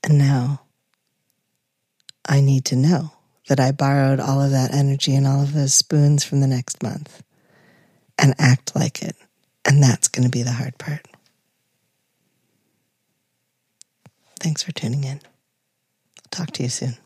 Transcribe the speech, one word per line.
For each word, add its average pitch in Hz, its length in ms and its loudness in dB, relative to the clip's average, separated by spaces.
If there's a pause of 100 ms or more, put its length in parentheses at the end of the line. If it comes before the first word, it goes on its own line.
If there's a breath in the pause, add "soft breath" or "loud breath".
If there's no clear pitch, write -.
And 151 120 4
now 139 460 0 (1600)
I 139 160 2
need 135 260 2
to 120 100 -2
know 151 340 0 (380)
that 139 120 2
I 131 120 2
borrowed 139 480 0
all 135 200 -2
of 139 120 0
that 131 200 0
energy 139 420 0
and 139 120 2
all 139 160 2
of 143 100 -2
those 139 220 0
spoons 147 500 2
from 139 160 -2
the 139 60 2
next - 360 -4
month - 400 -10 (960 soft breath)
and 135 200 4
act 131 360 2
like - 280 -4
it. - 140 -10 (480)
And 143 180 4
that's - 260 2
gonna 123 220 0
be 123 120 -4
the 123 100 -6
hard 127 260 -8
part. - 280 -12 (3250)
Thanks 156 220 -6
for 170 100 -10
tuning 139 320 -6
in. 135 160 -10
I'll - 1120 -20
talk 170 220 -10
to - 100 -8
you 123 60 -4
soon. 127 380 -6